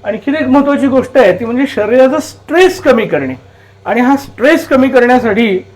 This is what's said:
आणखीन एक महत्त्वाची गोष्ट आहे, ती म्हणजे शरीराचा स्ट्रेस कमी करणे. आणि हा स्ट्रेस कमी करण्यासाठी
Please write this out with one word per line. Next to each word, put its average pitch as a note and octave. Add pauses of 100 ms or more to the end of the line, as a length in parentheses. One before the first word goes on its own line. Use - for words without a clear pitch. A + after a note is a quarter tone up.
आणखीन A3
एक D4+
महत्त्वाची C#4
गोष्ट C4
आहे, A3
ती -
म्हणजे A#3+
शरीराचा B3+
स्ट्रेस F4+
कमी A3+
करणे. C#3 (520)
आणि G#3+
हा B3+
स्ट्रेस D4+
कमी C4+
करण्यासाठी A#3